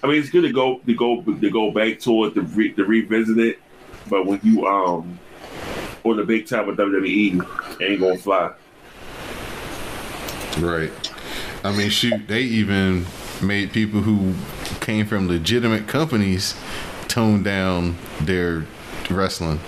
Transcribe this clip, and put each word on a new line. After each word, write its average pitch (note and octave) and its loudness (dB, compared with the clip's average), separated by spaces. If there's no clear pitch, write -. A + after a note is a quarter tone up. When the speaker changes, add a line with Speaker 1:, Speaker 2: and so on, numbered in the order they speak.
Speaker 1:
I C3+ 2
mean, D3+ 4
it's C#3 -4
good F3 6
to C3 2
go, C3 2
to A#2+ 4
go, A#2+ 2
to G#2 2
go A2 2
back A2 0
to A2 4
it, G#2 -2
to G2 2
re-, G2 2
to G2 2
revisit A2 2
it. A2+ 2
But G2 2
when G2 0
you, G#2+ 6
um, F2 0
on A2+ 2
the G#2+ 0
big A2 0
time G#2+ -2
with F#2+ -4
W G2+ 2
W F#2+ 0
E, F#2+ 2
it F2+ -2
ain't G2 0
gonna F#2 2
fly. F#2 0
Speaker 2:
Right. E2 0
I G2+ -2
mean, G#2 0
shoot, G#2+ 0
they A2 0
even G2 2
made G2+ 0
people G#2+ 2
who G2 2
came G#2+ 0
from G2 0
legitimate G#2+ 0
companies G#2+ 0
tone G#2+ 4
down F#2 0
their E2+ 0
wrestling. F2 0